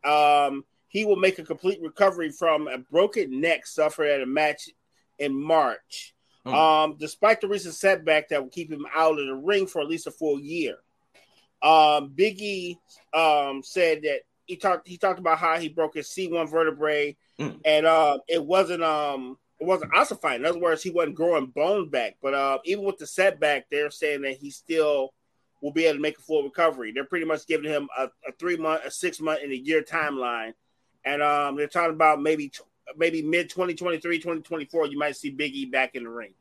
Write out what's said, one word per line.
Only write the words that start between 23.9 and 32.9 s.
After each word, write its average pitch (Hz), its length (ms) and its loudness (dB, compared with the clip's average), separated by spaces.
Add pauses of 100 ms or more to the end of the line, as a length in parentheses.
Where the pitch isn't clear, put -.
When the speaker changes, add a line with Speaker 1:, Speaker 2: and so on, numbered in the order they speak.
Speaker 1:
that 135 140 -4
he 143 140 -14
still 151 640 -2 (480)
will 147 100 -6
be 160 140 2
able 156 100 4
to 143 60 -6
make 151 180 -4
a - 20 -20
full 156 220 0
recovery. 135 480 -2
They're 135 140 -6
pretty 165 200 -4
much 156 220 -4
giving 156 240 -2
him 143 160 -4 (100)
a, 131 60 -2 (240)
a 131 100 -12
three-month, 160 480 -2
a 143 60 -10
six-month, 156 500 -4
and 143 100 -8
a 131 60 -4
year 151 240 0
timeline. 127 720 -4 (520)
And, 147 180 0
um, 147 320 2
they're 147 120 -2
talking 165 280 -2
about 156 260 4
maybe 151 280 0
t-, - 140 -20 (340)